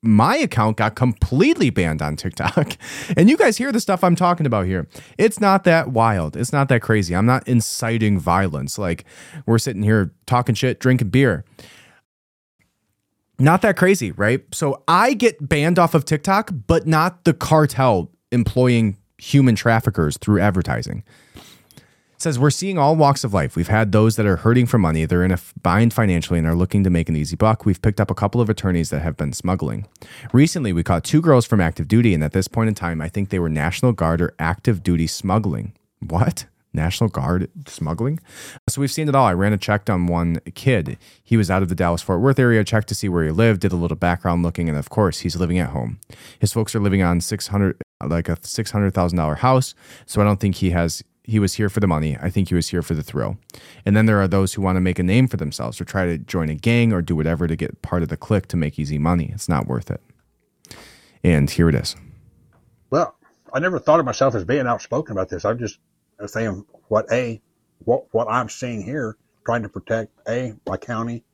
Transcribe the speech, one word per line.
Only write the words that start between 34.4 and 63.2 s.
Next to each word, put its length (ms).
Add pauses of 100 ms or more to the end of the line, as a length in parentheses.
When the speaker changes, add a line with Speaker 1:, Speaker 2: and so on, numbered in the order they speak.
Speaker 1:
duty 260
smuggling." 640 (260)
What? 460 (280)
National 360
Guard 400 (180)
smuggling? 540 (480)
"So 100
we've 100
seen 200
it 60
all. 100
I 80
ran 180
a 60
check 320
on 180
one 320 (160)
kid. 420 (240)
He 140
was 160
out 120
of 60
the 60
Dallas-Fort 460
Worth 180
area. 240
Checked 240
to 80
see 140
where 160
he 60
lived, 280
did 140
a 40
little 200
background 440
looking, 280
and 80
of 120
course, 300
he's 160
living 240
at 120
home. 280 (400)
His 140
folks 220
are 40
living 220
on 180
six 280
hundred, 280 (260)
like, 280
a 120
six 300
hundred 220
thousand 240
dollar 180
house, 400 (300)
so 160
I 20
don't 160
think 160
he 160
has, 300 (220)
he 160
was 140
here 160
for 100
the 80
money. 340
I 80
think 200
he 60
was 120
here 140
for 120
the 80
thrill. 360 (480)
And 100
then 100
there 160
are 60
those 260
who 80
wanna 200
make 180
a 40
name 260
for 80
themselves 420
or 60
try 200
to 120
join 320
a 60
gang 360
or 100
do 140
whatever 320
to 80
get 260
part 220
of 60
the 80
clique 320
to 80
make 200
easy 220
money. 340
It's 160
not 160
worth 240
it." 120 (1200)
And 260
here 200
it 60
is. 200 (960)
Speaker 2:
Well, 260 (380)